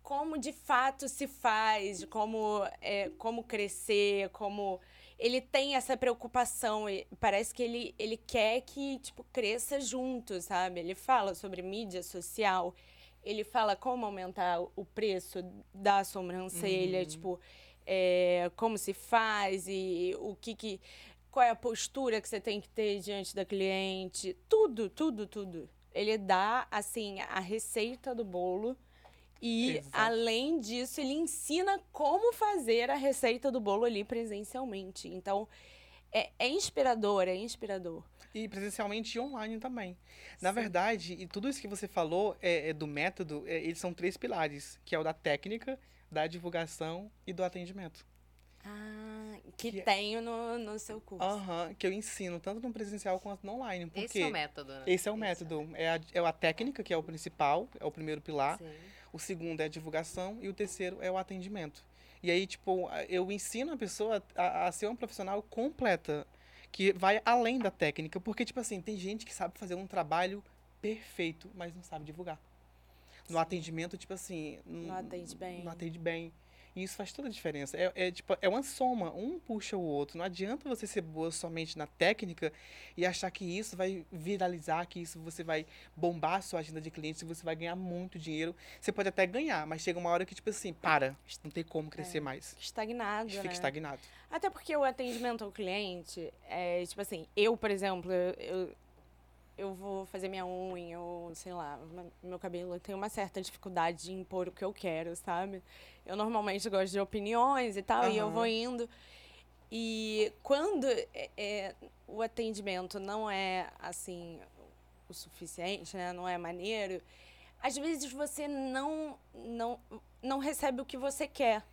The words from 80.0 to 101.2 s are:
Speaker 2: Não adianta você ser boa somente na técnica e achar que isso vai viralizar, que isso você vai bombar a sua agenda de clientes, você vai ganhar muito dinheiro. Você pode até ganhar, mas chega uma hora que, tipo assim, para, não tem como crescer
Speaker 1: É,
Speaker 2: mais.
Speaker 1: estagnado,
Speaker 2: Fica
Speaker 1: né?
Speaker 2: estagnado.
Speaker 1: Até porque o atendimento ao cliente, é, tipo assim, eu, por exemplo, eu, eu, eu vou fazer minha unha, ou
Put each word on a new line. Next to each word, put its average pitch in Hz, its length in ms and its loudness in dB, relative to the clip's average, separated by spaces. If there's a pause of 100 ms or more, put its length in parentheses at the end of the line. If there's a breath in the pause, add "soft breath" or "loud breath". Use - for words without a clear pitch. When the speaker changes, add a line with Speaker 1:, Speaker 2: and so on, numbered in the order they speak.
Speaker 2:
Não 170 80 -4
adianta 190 420 -4
você 233 180 -4
ser 202 140 -2
boa 160 320 -2
somente 165 460 -4
na 151 100 -4
técnica 170 640 2 (460 loud breath)
e 175 80 4
achar 180 260 0
que - 140 -8
isso 180 320 -4
vai 185 340 -2
viralizar, 175 720 0
que 175 140 -12
isso 170 220 -10
você 160 200 -10
vai 160 240 0 (300 loud breath)
bombar 165 400 2
a 196 60 2
sua 180 180 -4
agenda 156 220 -6
de 160 100 -8
clientes, 156 320 -6
você 165 220 -10
vai 165 100 0
ganhar 170 220 -4
muito 180 420 -6
dinheiro. 160 340 -2 (280 loud breath)
Você - 100 2
pode 196 160 0
até 190 180 6
ganhar, 196 400 0
mas 160 180 -6
chega 170 140 0
uma 175 120 0
hora 175 160 6
que, 180 100 -14
tipo - 140 -4
assim, 202 240 -6
para, 139 420 6 (260)
não 151 80 -10
tem 165 140 -4
como 156 260 -4
crescer 147 280 -6
Speaker 1:
É, 151 40 0
Speaker 2:
mais. 131 380 -8
Speaker 1:
estagnado, 220 720 -4
Speaker 2:
Fica 196 140 -6
Speaker 1:
né? 185 100 -4
Speaker 2:
estagnado. 151 480 -4 (280 loud breath)
Speaker 1:
Até 320 200 0
porque - 260 -4
o 285 80 6
atendimento 247 640 0
ao 196 80 -10
cliente, 180 760 -4 (200)
é, 180 360 0
tipo - 140 -10
assim, 175 260 -6 (120)
eu, 220 180 8
por 220 160 0
exemplo, 185 400 0
eu, 180 220 4
eu, 185 420 -4 (800)
eu 196 160 -6
vou 190 340 -6
fazer 190 200 -6
minha 190 180 -4
unha, 180 540 -6
ou 175 340 -8